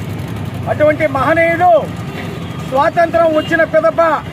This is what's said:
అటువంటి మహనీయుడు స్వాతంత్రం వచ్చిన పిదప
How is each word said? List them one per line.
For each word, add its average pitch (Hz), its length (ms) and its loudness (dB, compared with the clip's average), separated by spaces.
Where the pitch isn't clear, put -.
అటువంటి 302 380 2
మహనీయుడు 330 760 2
స్వాతంత్రం 330 680 2
వచ్చిన 320 280 0
పిదప 320 360 2